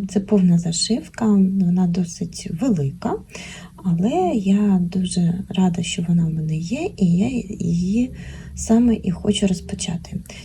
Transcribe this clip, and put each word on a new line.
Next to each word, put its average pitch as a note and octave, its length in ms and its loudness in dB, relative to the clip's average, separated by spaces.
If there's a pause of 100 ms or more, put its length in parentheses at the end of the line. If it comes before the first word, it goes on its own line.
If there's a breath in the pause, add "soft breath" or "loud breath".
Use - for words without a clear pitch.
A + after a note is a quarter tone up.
Це G#3 100 0
повна F#3 380 4
зашивка, A3 680 -2 (360)
вона F3+ 260 4
досить F3 600 -4 (120)
велика, G#3 540 0 (600 loud breath)
але A#3 600 0
я G3 460 4
дуже F3 680 0
рада, F3+ 340 0
що E3+ 240 -4
вона E3+ 180 4
в D#3+ 40 0
мене D#3 280 -2
є, A#3 400 -4
і G3 80 2
я F3+ 240 2 (300)
її F3+ 540 0 (420 loud breath)
саме A3+ 480 4
і F3+ 80 -2
хочу G3+ 360 0
розпочати. - 720 -4 (260 loud breath)